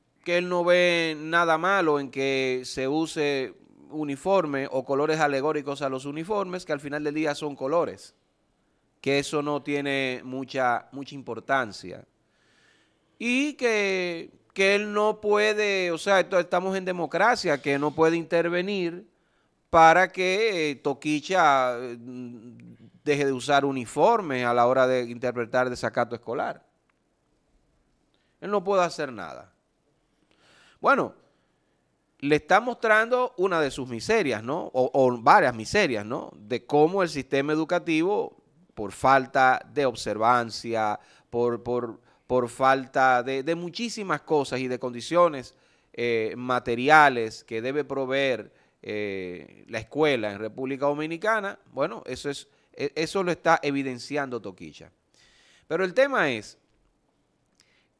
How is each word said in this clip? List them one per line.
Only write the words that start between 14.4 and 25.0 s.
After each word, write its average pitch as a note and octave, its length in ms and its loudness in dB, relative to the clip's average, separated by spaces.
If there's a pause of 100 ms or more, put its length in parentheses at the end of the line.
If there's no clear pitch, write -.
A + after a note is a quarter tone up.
que G3 220 4
él G#3 160 -2
no G#3+ 300 0
puede, G#3 720 2
o D#3+ 60 -4
sea, G3 220 2
esto, F#3 180 0
estamos F3+ 380 0
en F#3+ 80 -4
democracia, F3+ 800 0
que C#3 180 0
no D3 120 0
puede D#3+ 260 2
intervenir F3 880 -2 (640)
para E3 420 8
que, F#3 600 -2
eh, C3+ 40 -6
Toquicha, C#3+ 1040 0
eh, B2 180 -10 (1080)
deje C#3+ 220 2
de C#3 60 2
usar C#3 320 2
uniformes C#3 840 2
a A#2+ 80 2
la A#2+ 140 6
hora C3 180 6
de B2+ 180 2